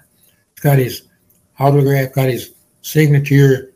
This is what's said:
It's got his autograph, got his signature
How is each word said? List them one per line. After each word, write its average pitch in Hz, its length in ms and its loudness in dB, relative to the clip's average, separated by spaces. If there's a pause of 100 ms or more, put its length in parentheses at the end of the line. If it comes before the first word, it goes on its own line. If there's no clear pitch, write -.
(540)
It's - 80 -20
got 139 180 2
his 120 240 -6 (560)
autograph, 139 540 0
got 135 160 -2
his 113 240 -8 (280)
signature 139 960 0